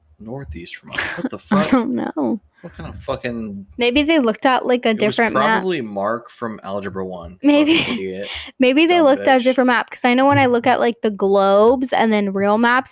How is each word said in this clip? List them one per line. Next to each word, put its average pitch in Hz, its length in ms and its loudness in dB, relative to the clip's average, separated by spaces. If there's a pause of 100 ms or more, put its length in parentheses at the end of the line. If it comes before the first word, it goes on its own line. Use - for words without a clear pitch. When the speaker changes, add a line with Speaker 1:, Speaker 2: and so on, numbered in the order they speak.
(200)
Speaker 1:
northeast 135 580 -14
from - 140 -20
Australia? - 300 -8
What - 100 -8
the - 60 -14
Speaker 2:
<laughs> - 180 -10
I 202 80 2
Speaker 1:
fuck? - 80 -2
Speaker 2:
don't 247 240 0
know. 233 440 -4 (220)
Speaker 1:
What 170 120 -18
kind 170 160 -14
of - 120 -16
fucking 135 640 -8 (120)
Speaker 2:
Maybe 247 260 2
they 320 160 2
looked 226 260 -2
at, 262 200 2
like, 247 200 0
a 226 40 2
Speaker 1:
It 220 60 2
was 202 40 -8 (160)
Speaker 2:
different 233 180 0
map. 214 280 0
Speaker 1:
probably 180 200 -4
Mark 107 480 -6
from 110 320 -10
Algebra 95 440 -8
one. 90 360 -14
Speaker 2:
Maybe. 294 360 4
Speaker 1:
Fucking - 160 -2
idiot. 190 360 -8 (140)
Speaker 2:
<laughs> - 160 -20
Maybe 262 260 4
they 349 120 2
Speaker 1:
Dumb 320 80 4
Speaker 2:
looked 220 160 4
at 262 160 4
a - 20 4
Speaker 1:
bitch. 233 60 -2
Speaker 2:
different 254 220 2
map, 233 220 0
'cause - 140 -12
I 247 100 2
know 262 120 2
when 285 140 4
I 262 80 4
look 240 200 2
at, 247 140 2
like, 240 200 0
the 220 100 0
globes 202 800 4
and 220 180 2
then 202 220 0
real 202 240 2
maps, 240 340 2